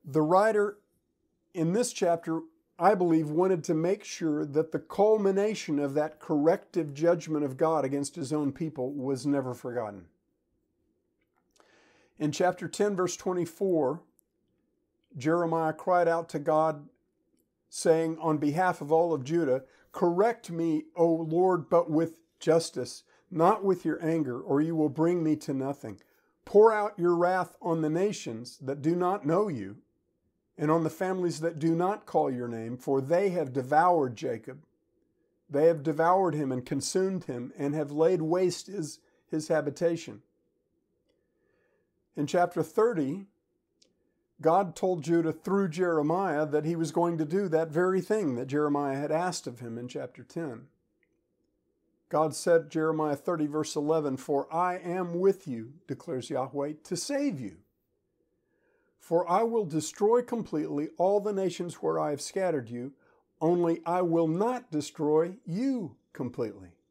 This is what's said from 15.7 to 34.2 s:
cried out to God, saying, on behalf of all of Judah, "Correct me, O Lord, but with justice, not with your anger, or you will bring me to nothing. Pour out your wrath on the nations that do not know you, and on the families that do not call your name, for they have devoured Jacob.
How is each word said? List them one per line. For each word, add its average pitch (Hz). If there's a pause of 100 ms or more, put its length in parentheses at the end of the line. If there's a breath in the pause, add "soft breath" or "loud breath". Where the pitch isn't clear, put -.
cried 175
out 165
to 156
God, 151 (840)
saying, 165
on 156
behalf 165
of 147
all 165
of 139
Judah, 165 (280 soft breath)
"Correct 196
me, 165 (100)
O 170
Lord, 165
but 170
with 160 (200)
justice, 160 (280 soft breath)
not 185
with 185
your 160
anger, 143
or 135
you 165
will 151
bring 165
me 156
to 151
nothing. 131 (460 soft breath)
Pour 214
out 214
your 175
wrath 175
on 165
the 156
nations 156
that 135
do 165
not 180
know 185
you, 110 (840)
and 151
on 165
the 156
families 180
that 165
do 165
not 180
call 151
your 123
name, 117
for 135
they 170
have 160
devoured 143
Jacob. 131 (840)